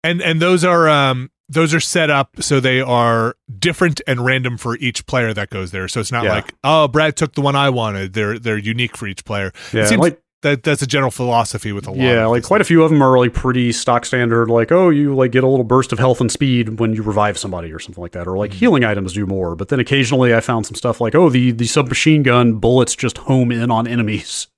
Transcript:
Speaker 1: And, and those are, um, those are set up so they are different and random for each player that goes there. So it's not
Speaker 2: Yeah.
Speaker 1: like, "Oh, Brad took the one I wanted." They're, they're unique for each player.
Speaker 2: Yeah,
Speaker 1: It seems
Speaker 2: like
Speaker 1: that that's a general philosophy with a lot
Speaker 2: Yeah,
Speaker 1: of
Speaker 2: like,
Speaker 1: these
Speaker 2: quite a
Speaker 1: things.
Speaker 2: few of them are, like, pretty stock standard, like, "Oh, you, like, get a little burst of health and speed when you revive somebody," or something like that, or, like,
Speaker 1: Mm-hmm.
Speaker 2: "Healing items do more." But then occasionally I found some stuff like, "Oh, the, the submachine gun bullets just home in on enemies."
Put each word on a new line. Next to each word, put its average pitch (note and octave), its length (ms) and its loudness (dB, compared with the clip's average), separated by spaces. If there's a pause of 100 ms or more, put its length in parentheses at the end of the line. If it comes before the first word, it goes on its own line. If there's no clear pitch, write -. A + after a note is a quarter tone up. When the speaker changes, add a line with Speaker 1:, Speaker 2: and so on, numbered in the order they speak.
Speaker 1:
And, E3+ 160 -2
and E3 220 0
those F3+ 220 2
are, E3+ 240 4
um, C3+ 420 0 (180)
those D#3+ 260 0
are D#3+ 60 2
set D#3+ 300 -2
up C#3 320 -2
so C#3 180 0
they B2+ 220 2
are A#2+ 520 0 (240)
different E3+ 480 0
and B2 180 -2
random B2+ 340 -2
for A#2+ 180 -6
each - 300 -6
player A#2+ 260 -2
that G2+ 160 -6
goes F#2+ 220 -8
there. F#2 180 -8
So - 120 -6
it's G#2 120 -6
not A#2 120 -4
Speaker 2:
Yeah. F#2+ 100 0
Speaker 1:
like, - 280 -8
"Oh, D3+ 260 2
Brad D3+ 280 0
took D#3 180 -4
the D3 80 -6
one C#3 140 0
I C#3 140 2
wanted." G2+ 440 -4
They're, A2 240 -4
they're A2+ 200 -4
unique A2+ 380 -6
for A2+ 100 -10
each F#2+ 180 -12
player. G2 280 -6 (200)
Speaker 2:
Yeah, A2 100 0
Speaker 1:
It G#2 60 2
seems G#3+ 120 2
Speaker 2:
like E3 180 0 (220)
Speaker 1:
that C#3+ 220 -2
that's D3 200 -2
a C#3 40 -4
general C3+ 240 -2
philosophy A#2 600 -2
with G2+ 160 -10
a G2 40 -12
lot C3 80 -8
Speaker 2:
Yeah, A#2+ 260 2
Speaker 1:
of A2+ 60 2
Speaker 2:
like, A#2+ 120 0
Speaker 1:
these - 60 -14
Speaker 2:
quite G3+ 140 2
a - 20 2
Speaker 1:
things. - 40 -4
Speaker 2:
few E3 160 6
of D#3+ 60 2
them D3 120 4
are, C3 160 6
like, B2 160 2
pretty B2 360 0
stock A#2+ 360 0
standard, A#2 420 0
like, A#2 240 2
"Oh, F3+ 160 4
you, D3 260 2
like, C3 160 2
get C3 140 2
a - 20 4
little C3 180 4
burst B2 280 2
of G#2 80 -4
health B2+ 220 2
and A#2 100 0
speed A#2+ 480 -2
when A2 140 0
you G#2+ 80 -6
revive G#2 360 0
somebody," F2 320 -8
or D#2+ 80 -14
something - 240 -16
like F2 100 -12
that, F2 140 -10
or, F#2 120 -4
like, G2+ 140 -4
Speaker 1:
Mm-hmm. F#2+ 60 -12
Speaker 2:
"Healing D3+ 260 4
items G2 280 -2
do G2+ 140 -4
more." F#2 280 -4
But F#2 140 -8
then C3+ 100 0
occasionally B2+ 560 2
I A2+ 60 4
found A2+ 260 -2
some - 80 -14
stuff - 280 -4
like, A2 120 -2
"Oh, E3+ 140 6
the, B2+ 240 4
the A#2 140 -2
submachine D3 560 2
gun B2 320 4
bullets A#2 420 2
just - 220 -4
home B2+ 340 2
in A#2 180 -2
on A2+ 160 0
enemies." A2 600 -4 (120)